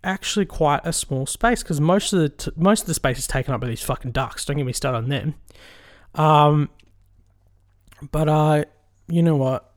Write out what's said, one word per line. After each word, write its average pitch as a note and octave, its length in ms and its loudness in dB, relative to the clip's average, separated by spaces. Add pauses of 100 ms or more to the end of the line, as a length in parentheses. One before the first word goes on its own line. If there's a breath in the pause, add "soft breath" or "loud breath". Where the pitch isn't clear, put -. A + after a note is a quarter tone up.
actually F#3+ 420 -2
quite D3 380 0
a E3 80 -4
small C#3 340 -4
space, - 380 -2
'cause D3+ 160 -2
most F3 320 2
of F#3+ 80 2
the D3+ 80 2
t-, - 300 -8
most G3 240 4
of - 60 -10
the E3 80 -4
space B2+ 220 -2
is - 100 -8
taken C3 260 -4
up B2 80 -4
by B2+ 60 -6
these A#2 140 -6
fucking B2 300 -6
ducks. - 320 -6
Don't C#3+ 140 -4
get C#3+ 80 -2
me B2 80 -4
started B2+ 240 -2
on A2+ 100 -4
them. C#3+ 280 -4 (800 loud breath)
Um, D3+ 540 4 (1400)
but, D#3 160 0
uh, D3+ 380 2 (420)
you E3+ 160 2
know D#3+ 140 4
what? C3 400 -2